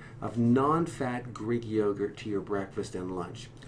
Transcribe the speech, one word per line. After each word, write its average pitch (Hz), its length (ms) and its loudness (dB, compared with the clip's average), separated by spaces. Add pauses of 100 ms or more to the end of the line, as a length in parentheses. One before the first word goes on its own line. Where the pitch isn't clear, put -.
(200)
of 107 180 -4
non-fat 123 960 4
Greek 113 360 -2
yogurt 101 500 2
to 107 120 -8
your 98 120 0
breakfast 98 540 -4
and 92 200 -4
lunch. 87 340 -6 (180)